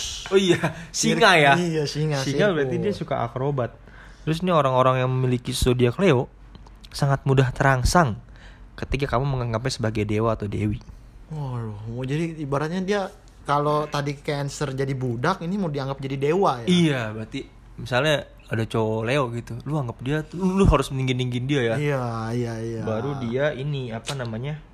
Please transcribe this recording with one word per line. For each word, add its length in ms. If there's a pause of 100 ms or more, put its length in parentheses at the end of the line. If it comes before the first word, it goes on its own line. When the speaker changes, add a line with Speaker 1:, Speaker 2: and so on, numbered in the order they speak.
(280)
Speaker 1:
Oh 100
iya, 220 (300)
singa 440
ya. 220
Speaker 2:
Iya, 300
singa, 340
Speaker 1:
Singa 320
berarti 240
Speaker 2:
sirkus. 80
Speaker 1:
dia 120
suka 260
akrobat. 500 (500)
Terus 180
ini 120
orang-orang 480
yang 100
memiliki 400
zodiak 480
Leo 320 (580)
sangat 360
mudah 260
terangsang 680 (560)
ketika 340
kamu 180
menganggapnya 440
sebagai 320
dewa 280
atau 140
dewi. 320 (520)
Speaker 2:
Waduh, 440 (140)
mau 160
jadi 340
ibaratnya 440
dia 200 (400)
kalau 460
tadi 280
Cancer 560
jadi 200
budak, 500
ini 140
mau 120
dianggap 300
jadi 240
dewa 400
ya? 60
Speaker 1:
Iya, 340 (100)
berarti 280 (360)
misalnya 460 (240)
ada 180
cowok 400
Leo 280
gitu, 320
lu 120
anggap 240
dia 220
tuh, 160
lu, 180
lu 120
harus 240
ninggin-ninggin 540
dia 180
ya. 120
Speaker 2:
Iya, 280 (280)
iya, 280
iya. 240
Speaker 1:
Baru 340
dia 340
ini, 380
apa 240
namanya, 460 (140)